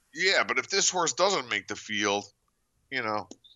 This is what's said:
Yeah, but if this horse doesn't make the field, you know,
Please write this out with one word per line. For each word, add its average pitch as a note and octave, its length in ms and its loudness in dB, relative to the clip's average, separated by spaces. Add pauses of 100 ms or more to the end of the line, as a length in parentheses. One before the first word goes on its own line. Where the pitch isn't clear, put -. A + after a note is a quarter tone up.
(140)
Yeah, E3+ 300 2
but A#2+ 160 0
if B2+ 100 -6
this G3 200 2
horse E3+ 240 0
doesn't F3 360 2
make G2+ 180 -4
the G#2 80 -4
field, G2+ 500 0 (640)
you C3 100 -4
know, G#2+ 260 -2 (280)